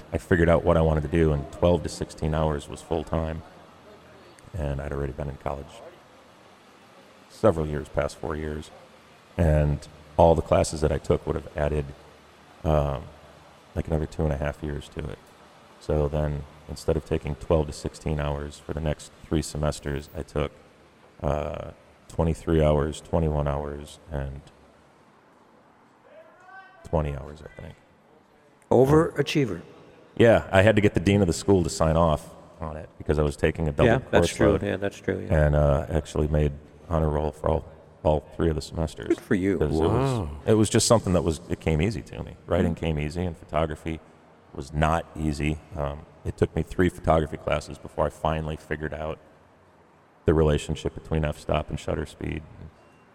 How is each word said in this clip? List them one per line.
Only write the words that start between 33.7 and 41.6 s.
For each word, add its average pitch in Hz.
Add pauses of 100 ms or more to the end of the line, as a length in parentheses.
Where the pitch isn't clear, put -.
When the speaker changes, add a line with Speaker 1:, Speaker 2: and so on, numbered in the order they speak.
Speaker 1:
double 92
Speaker 2:
Yeah, 127 (120)
that's 87
Speaker 1:
course -
Speaker 2:
true. -
Speaker 1:
load 95
Speaker 2:
Yeah, 101
that's 98
true, 95
yeah. 78
Speaker 1:
and, 73
uh, 73
actually 78
made 76 (360)
honor 80
roll 73
for 80
all, 78 (380)
all 76 (140)
three 85
of 78
the 76
semesters. 78
Speaker 2:
Good -
for -
you. 92
Speaker 1:
'Cause 76
it 78
was, 120 (100)
Speaker 3:
Wow. 80 (180)
Speaker 1:
it 110
was 107
just -
something 101
that 85
was, 76 (100)
it 90